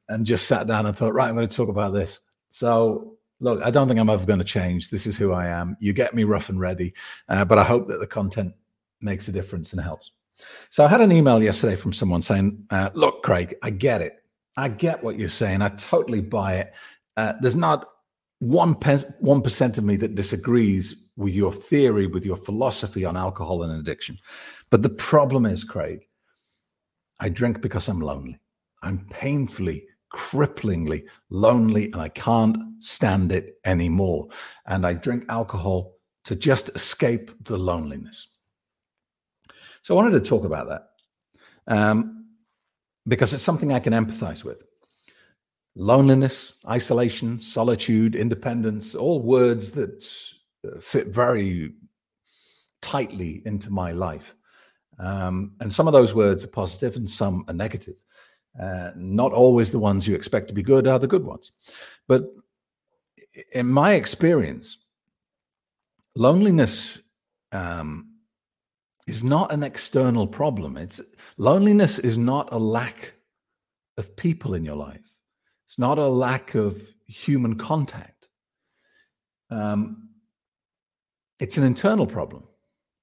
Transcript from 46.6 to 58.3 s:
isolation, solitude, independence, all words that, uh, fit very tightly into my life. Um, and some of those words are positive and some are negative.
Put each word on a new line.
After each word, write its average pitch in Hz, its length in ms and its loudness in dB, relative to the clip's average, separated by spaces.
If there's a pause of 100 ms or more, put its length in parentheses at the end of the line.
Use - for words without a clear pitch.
isolation, 117 720 -2
solitude, 113 760 0
independence, 110 800 -4
all 135 260 0
words 117 500 2
that, - 340 -8 (600)
uh, - 140 -16
fit - 260 -2
very 98 640 -2 (1080)
tightly 95 640 -6
into 104 260 -8
my 92 200 -4
life. 85 440 -8 (640)
Um, 95 640 -6
and 107 100 -6
some 160 160 2
of 156 60 4
those 120 200 8
words 101 300 4
are - 60 -14
positive 110 480 -6
and 107 120 -8
some 92 380 -4
are 80 60 -8
negative. - 500 -8 (560)